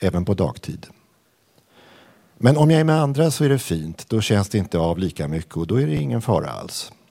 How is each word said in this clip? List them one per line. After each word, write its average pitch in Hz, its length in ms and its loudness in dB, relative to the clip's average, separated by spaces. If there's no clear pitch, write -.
även 87 240 0
på 104 80 0
dagtid. - 540 -4
Men 131 200 4
om 151 140 6
jag 160 80 6
är 160 40 4
med 156 180 4
andra 143 300 2
så 151 120 -2
är 139 60 4
det 135 100 2
fint, 82 500 -8
då 110 120 0
känns 101 280 0
det 107 80 -2
inte 92 200 -2
av 82 220 0
lika 80 280 -4
mycket 80 300 -6
och 82 100 -4
då 123 140 0
är 151 60 0
det 151 80 -2
ingen 120 260 -2
fara 78 300 0
alls. - 400 -12